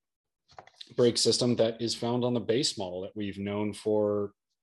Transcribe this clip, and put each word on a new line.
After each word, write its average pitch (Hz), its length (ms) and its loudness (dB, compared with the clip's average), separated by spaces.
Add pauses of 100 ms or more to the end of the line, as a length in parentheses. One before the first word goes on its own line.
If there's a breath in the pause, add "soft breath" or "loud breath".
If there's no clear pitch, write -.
(960)
brake 120 200 4
system 120 380 2
that 113 260 0
is 113 140 -2
found 120 300 -2
on 123 80 0
the 120 60 0
base 110 380 0
model 92 240 -6
that 95 140 -12
we've 98 240 -6
known 101 340 -2
for 104 580 0 (320)